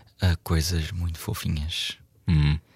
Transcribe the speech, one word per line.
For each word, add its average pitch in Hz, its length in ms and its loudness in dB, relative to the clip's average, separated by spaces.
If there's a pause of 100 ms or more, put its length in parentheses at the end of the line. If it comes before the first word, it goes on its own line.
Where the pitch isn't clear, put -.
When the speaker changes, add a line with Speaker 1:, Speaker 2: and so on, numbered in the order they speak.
(220)
Speaker 1:
a 87 160 4
coisas 80 540 0
muito 87 280 -4
fofinhas. - 800 -4 (300)
Speaker 2:
Hum. 76 300 4 (180)